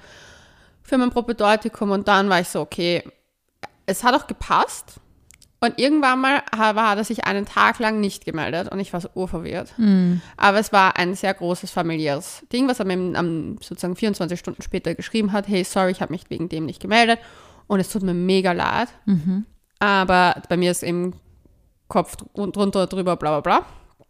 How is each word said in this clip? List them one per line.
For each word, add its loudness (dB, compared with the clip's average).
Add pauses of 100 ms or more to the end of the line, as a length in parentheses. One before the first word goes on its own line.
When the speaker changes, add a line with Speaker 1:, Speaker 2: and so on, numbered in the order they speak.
(840)
Speaker 1:
für 0
mein 2
Propedeutikum. 0
Und 0
dann 4
war 4
ich -4
so, -4
okay, -2 (840)
es -2
hat 4
auch 0
gepasst. -2 (680)
Und 0
irgendwann 2
mal 2 (140)
ha-, 2
war, 2
hat 0
er -2
sich -6
einen -2
Tag 2
lang 0
nicht -4
gemeldet -4
und -6
ich -6
war -6
so -10
urverwirrt. -8
Speaker 2:
Mhm. 4 (160)
Speaker 1:
Aber 4
es -2
war 6
ein 0
sehr -2
großes -4
familiäres -4
Ding, 2
was 0
er -4
mir -2
am, -4
sozusagen -8
vierundzwanzig -2
Stunden -12
später -4
geschrieben -2
hat, -2
„Hey, 0
sorry, 0
ich -6
hab -6
mich -12
wegen -6
dem -6
nicht -10
gemeldet 2 (480)
und 0
es -4
tut -4
mir 0
mega 2
leid.“ -2 (200)
Speaker 2:
Mhm. 0 (340)
Speaker 1:
Aber 4
bei 0
mir 2
ist -4
im -4 (760)
Kopf -2
dr-, -8
drunter, 0
drüber, -2
bla -2
bla 2
bla. -2 (440)